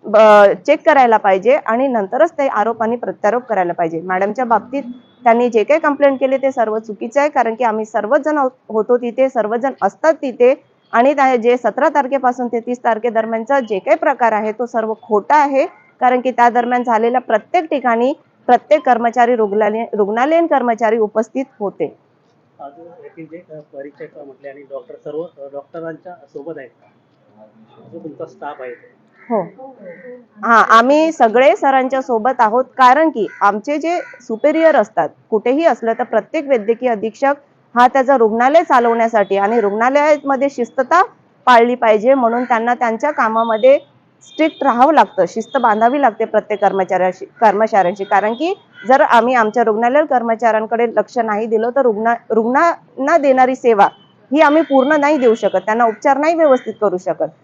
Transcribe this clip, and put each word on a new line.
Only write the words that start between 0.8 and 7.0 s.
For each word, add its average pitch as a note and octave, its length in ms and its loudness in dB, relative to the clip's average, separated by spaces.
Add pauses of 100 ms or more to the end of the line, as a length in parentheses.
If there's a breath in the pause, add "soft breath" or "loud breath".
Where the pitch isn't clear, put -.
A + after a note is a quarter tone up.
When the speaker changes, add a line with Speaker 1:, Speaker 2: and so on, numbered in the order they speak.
Speaker 1:
करायला C4 300 4
पाहिजे G3 400 0
आणि A#3+ 320 -2
नंतरच B3 440 -2
ते C#4 140 -4
आरोप A3+ 360 -4
आणि A3+ 140 -4
प्रत्यारोप G#3 460 -4
करायला F#3+ 300 -2
पाहिजे. E3 280 -4
मॅडमच्या G3 440 -4
बाबतीत A#3 380 -4 (420)
त्यांनी A#3+ 240 2
जे A3 160 0
काही D#4 160 0
कंप्लेंट C#4+ 400 0
केली, C4+ 160 0
ते C4+ 160 -2
सर्व A3 260 -2
चुकीचं A3+ 420 -6